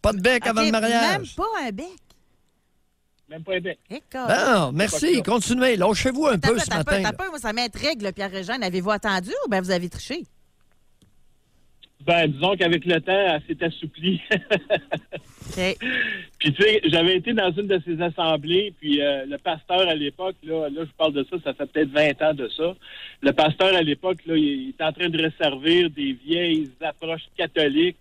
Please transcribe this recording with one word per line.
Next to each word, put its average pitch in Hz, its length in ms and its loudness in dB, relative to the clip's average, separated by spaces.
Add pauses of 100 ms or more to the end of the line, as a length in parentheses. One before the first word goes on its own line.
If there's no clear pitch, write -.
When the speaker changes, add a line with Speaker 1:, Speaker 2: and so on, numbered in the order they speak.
Speaker 1:
Pas 214 140 2
de 196 80 -4
bec 240 220 4
Speaker 2:
Ok, 247 60 0
Speaker 1:
avant 220 120 0
le 214 80 2
mariage. 233 480 2
Speaker 2:
même 381 80 -8 (100)
pas 392 300 -4
un 233 40 -4
bec. 220 160 -10 (1400)
Speaker 3:
Même 160 160 -14
pas 190 120 -2
un 180 40 0
bec. 175 180 -8 (120)
Speaker 2:
Eh, 247 200 -12
Colin. 254 160 -6 (420)
Speaker 1:
Bon, 131 40 -4
merci. 170 280 0
Speaker 3:
Pas 311 100 2
de 349 60 4
bec. 208 100 0
Speaker 1:
Continuez. 240 500 2
Lâchez-vous 233 500 2
un 277 80 4
Speaker 2:
Attends, 165 140 2
Speaker 1:
peu - 60 4
Speaker 2:
attends, 277 100 0
Speaker 1:
ce - 60 -6
Speaker 2:
attends, 214 80 -2
Speaker 1:
matin, 156 140 0
Speaker 2:
attends, 196 100 2
Speaker 1:
là. - 80 0
Speaker 2:
attends, 370 200 -6
moi, 311 80 -10
ça 226 140 -6
m'intrigue, 240 480 -4
le 202 120 -4
Pierre-Eugène. 196 500 -6
Avez-vous 185 280 -2
attendu 202 400 -2 (140)
ou 381 60 -4
ben 196 100 2
vous 185 100 -4
avez 175 200 -2
triché ? 294 340 -10 (1800)
Speaker 3:
Ben, 170 240 4
disons 156 240 0
qu'avec 170 300 2
le 165 160 2
temps, 185 120 -2
elle 185 340 2
s'est 165 180 -4
assouplie. 165 600 -4
<laughs> - 40 -4 (1300)
Speaker 2:
Ok. 185 200 -2 (640)
Speaker 3:
Puis, 147 160 0
tu - 80 2
sais, 214 220 6
j'avais 170 320 4
été 226 180 -2
dans 190 180 2
une 202 140 -4
de 190 180 2
ces 165 160 -4
assemblées, 170 800 0
puis, 147 220 0
euh, 139 240 0
le 139 100 -8
pasteur 180 500 0
à 165 80 2
l'époque, 156 480 -6
là, 156 280 -4
là, 156 160 -8
je 147 100 -16
parle 156 160 2
de 143 180 -2
ça, 180 140 -6
ça - 80 -4
fait 143 140 -8
peut-être 151 240 0
vingt 147 320 2
ans 156 100 2
de 135 240 -4
ça. 170 180 -2 (460)
Le 139 120 2
pasteur 160 440 4
à 170 60 4
l'époque, 170 420 -2
là, 165 120 0
il, 156 60 4
il 139 280 0
était 156 140 -6
en 156 80 0
train 175 180 -2
de 160 120 0
resservir 160 680 2
des 143 240 -4
vieilles 156 560 0 (100)
approches 160 420 -6 (140)
catholiques 160 640 2